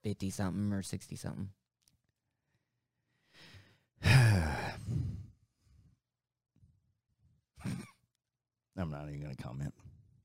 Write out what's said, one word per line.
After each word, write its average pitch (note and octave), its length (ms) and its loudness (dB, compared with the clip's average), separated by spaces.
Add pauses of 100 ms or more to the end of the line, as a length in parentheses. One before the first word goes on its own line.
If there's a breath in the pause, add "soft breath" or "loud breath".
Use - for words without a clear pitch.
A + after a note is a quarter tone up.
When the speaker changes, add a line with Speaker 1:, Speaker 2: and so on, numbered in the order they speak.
Speaker 1:
fifty-something G2 680 -2
or G2 80 -2
sixty-something? - 680 -8 (2500 soft breath)
Speaker 2:
<sighs> - 0 - (4000 loud breath)
I'm F2 120 -4
not D2 200 -8
even C#2+ 120 -8
gonna C2+ 140 -10
comment. C2 380 -8 (500)